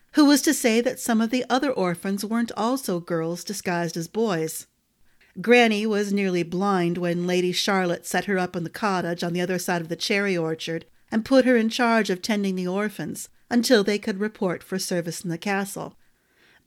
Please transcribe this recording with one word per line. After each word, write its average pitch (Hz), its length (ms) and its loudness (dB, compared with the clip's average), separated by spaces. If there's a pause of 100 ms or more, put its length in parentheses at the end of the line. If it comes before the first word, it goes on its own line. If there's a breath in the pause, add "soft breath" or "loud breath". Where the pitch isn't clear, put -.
(140)
who 302 120 6
was 277 180 6
to 320 100 4
say 226 280 2
that 240 180 -2
some 226 220 0
of 226 100 0
the 254 180 0
other 269 220 0
orphans 190 520 -2
weren't 226 320 -2
also 220 440 -2
girls 170 440 -4
disguised 175 540 -4
as 170 100 -6
boys? 180 600 -2 (720 soft breath)
Granny 220 460 4
was 202 260 0
nearly 190 300 2
blind 175 560 0
when 175 260 -2
Lady 180 260 2
Charlotte 180 540 0
set 180 200 -2
her 202 120 0
up 180 180 -2
in 175 80 -4
the 160 60 -8
cottage 175 540 -2
on 175 100 -2
the 180 80 -2
other 180 160 0
side 175 240 -2
of 165 80 -10
the 170 60 -6
cherry 202 420 0
orchard 165 480 -4 (260)
and 220 140 -2
put 262 200 6
her 247 120 6
in 220 120 2
charge 226 420 2
of 180 100 -4
tending 202 340 0
the 185 120 -2
orphans 196 600 -4 (200)
until 233 340 4
they 208 140 0
could 208 220 -4
report 202 420 -4
for - 160 -6
service 170 460 -4
in 180 80 -4
the 165 80 -4
castle. 196 560 -6 (720 soft breath)